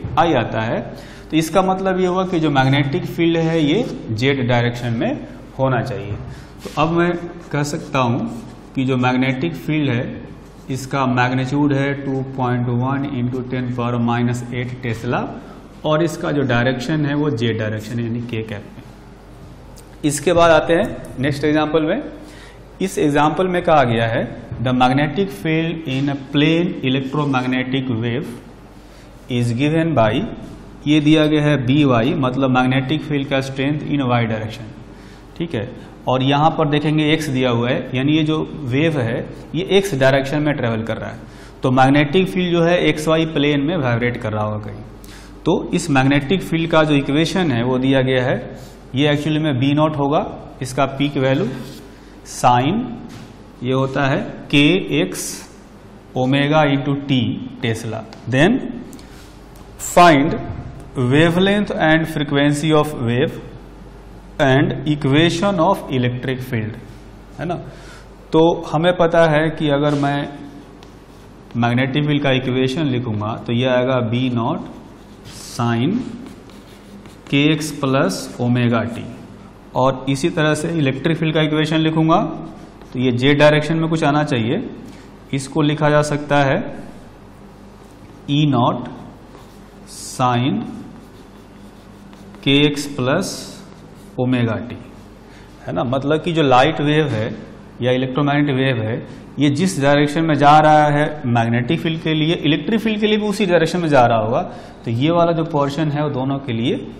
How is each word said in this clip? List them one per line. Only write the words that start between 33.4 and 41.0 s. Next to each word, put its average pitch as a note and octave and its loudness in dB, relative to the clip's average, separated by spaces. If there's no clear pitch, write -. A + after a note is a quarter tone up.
strength C#3 -2
in C#3 0
y A#2+ 2
direction, G#2+ -8
ठीक - -4
है। G#2 -4
और B2+ 2
यहाँ C#3 4
पर D#3 2
देखेंगे D3+ 2
X D#3 0
दिया B2+ 2
हुआ A#2 2
है, D3 -2
यानी C3+ 2
ये D#3+ 4
जो D#3 0
wave D3+ 2
है A#2 -2
ये E3 -2
X G3 2
direction C3+ 2
में D3+ 0
travel A#2 -2
कर A2 -4
रहा G#2 -8